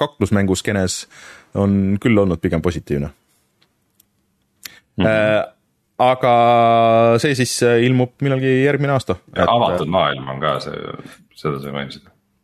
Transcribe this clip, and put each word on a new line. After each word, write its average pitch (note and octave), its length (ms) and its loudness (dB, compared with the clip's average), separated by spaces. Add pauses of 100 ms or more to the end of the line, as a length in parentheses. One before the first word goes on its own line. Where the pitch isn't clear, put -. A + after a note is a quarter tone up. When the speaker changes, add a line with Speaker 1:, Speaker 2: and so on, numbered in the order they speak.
Speaker 1:
kaklusmänguskeenes G2 960 -2 (640)
on G2 400 0
küll A#2 240 2
olnud F2 160 -2
pigem E2 240 -2
positiivne. D2+ 460 -4 (1900)
Speaker 2:
Mhm. F#2 100 0
Speaker 1:
Äh, G#2+ 360 2 (560)
aga B2+ 360 2 (840)
see D3+ 160 -2
siis, B2 220 -2 (100)
äh, A#2 160 4
ilmub B2+ 400 0
millalgi C3 400 0
järgmine C#3 320 0
aasta. F#2 220 -4 (180)
Speaker 2:
Ja - 80 0
Speaker 1:
Et, F2+ 80 2
Speaker 2:
avatud F2+ 320 0
Speaker 1:
äh, D#2 80 -4
Speaker 2:
maailm C#2 400 -2
on C2+ 80 -10
ka D2 140 -2 (100)
see, D2 140 -10 (580)
seda C#2+ 240 -6
sa C#2 160 -12
mainisid. C#2 300 -12 (380)